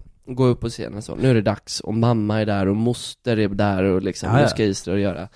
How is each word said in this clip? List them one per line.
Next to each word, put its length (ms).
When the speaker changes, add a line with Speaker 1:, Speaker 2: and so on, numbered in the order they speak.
Speaker 1:
går 200
jag 60
upp 80
på 80
scenen 340
så, 140
nu 140
är 40
det 80
dags, 380
och 140
mamma 460
är 60
där 220
och 80
moster 640
är 100
där 360
och 180
liksom, 280
Speaker 2:
Ja, 60
ja. 60
Speaker 1:
nu 60
ska 160
Israel 360
göra 360